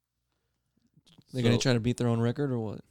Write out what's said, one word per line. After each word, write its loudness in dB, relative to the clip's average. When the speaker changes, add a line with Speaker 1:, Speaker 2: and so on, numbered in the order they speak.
Speaker 1:
They're -4
gonna 4
Speaker 2:
So 2
Speaker 1:
try 2
to 2
beat 0
their 0
own 2
record -2
or -2
what? -6